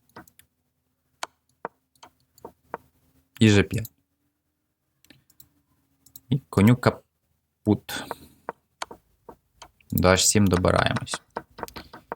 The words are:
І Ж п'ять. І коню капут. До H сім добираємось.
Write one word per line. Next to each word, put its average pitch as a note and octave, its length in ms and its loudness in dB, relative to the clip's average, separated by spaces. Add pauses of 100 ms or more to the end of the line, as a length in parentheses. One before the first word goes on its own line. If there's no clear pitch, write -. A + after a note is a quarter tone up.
(3500)
І A2 100 6
Ж G2+ 140 4
п'ять. - 280 -6 (2500)
І C#3 100 -2
коню A2 360 2
капут. - 1300 -6 (1900)
До F2+ 160 0
H F#2 100 4
сім G#2 300 2
добираємось. - 720 -2 (960)